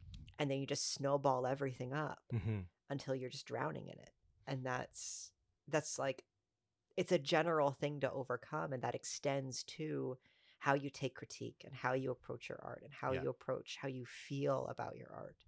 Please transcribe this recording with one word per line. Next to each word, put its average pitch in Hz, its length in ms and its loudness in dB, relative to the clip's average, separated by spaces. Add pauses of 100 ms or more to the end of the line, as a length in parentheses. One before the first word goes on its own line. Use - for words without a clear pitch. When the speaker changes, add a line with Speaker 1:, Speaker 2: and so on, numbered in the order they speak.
(380)
Speaker 1:
and 147 120 2
then 135 80 2
you 139 80 -2
just - 260 0
snowball 135 540 4
everything 131 480 0
up 151 240 -2 (160)
Speaker 2:
Mm-hmm. 107 240 2 (320)
Speaker 1:
until 135 240 0
you're 127 160 -2
just 143 160 -10
drowning 143 400 -2
in - 120 -14
it. - 120 -20 (360)
And 135 200 -2
that's, - 640 -4 (380)
that's, 147 300 2
like, 135 260 0 (720)
it's 170 160 2
a 175 60 10
general 156 520 6
thing 147 300 0
to 135 120 4
overcome. 139 600 -2
And 127 80 -2
that 120 120 2
extends 139 680 -2
to 135 540 -2 (400)
how 139 160 6
you 143 160 2
take - 240 -2
critique - 500 -10
and 135 100 -12
how 127 200 2
you 131 160 2
approach - 400 -8
your - 120 -8
art - 220 -10
and 143 80 -16
how 135 200 0
Speaker 2:
Yeah. - 100 0
Speaker 1:
you 135 80 0
approach - 500 -4
how 139 80 -2
you 127 160 -4
feel 139 640 0
about - 280 -4
your - 140 -14
art. - 260 -10 (120)